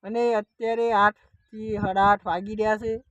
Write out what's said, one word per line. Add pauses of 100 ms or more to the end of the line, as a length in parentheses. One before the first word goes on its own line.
અને (140)
અત્યારે
આઠથી
સાડા
આઠ
વાગી
રહ્યા
છે. (180)